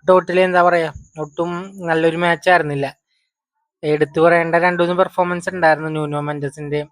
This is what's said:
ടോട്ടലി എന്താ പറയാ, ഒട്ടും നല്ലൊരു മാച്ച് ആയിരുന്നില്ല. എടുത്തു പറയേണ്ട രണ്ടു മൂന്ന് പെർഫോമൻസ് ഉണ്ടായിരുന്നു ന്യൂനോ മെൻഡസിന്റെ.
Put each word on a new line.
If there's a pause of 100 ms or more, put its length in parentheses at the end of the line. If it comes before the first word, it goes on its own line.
ടോട്ടലി
എന്താ
പറയാ, (280)
ഒട്ടും (140)
നല്ലൊരു
മാച്ച്
ആയിരുന്നില്ല. (880)
എടുത്തു
പറയേണ്ട
രണ്ടു
മൂന്ന്
പെർഫോമൻസ്
ഉണ്ടായിരുന്നു
ന്യൂനോ
മെൻഡസിന്റെ.